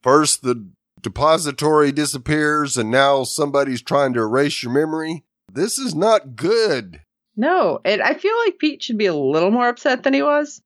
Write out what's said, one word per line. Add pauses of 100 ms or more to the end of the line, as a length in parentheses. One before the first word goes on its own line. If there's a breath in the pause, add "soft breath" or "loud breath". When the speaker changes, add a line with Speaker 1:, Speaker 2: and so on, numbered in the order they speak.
Speaker 1:
First,
the (320)
depository
disappears,
and
now
somebody's
trying
to
erase
your
memory. (280)
This
is
not
good. (340)
Speaker 2:
No,
and
I
feel (100)
like
Pete
should
be
a
little
more
upset
than
he
was.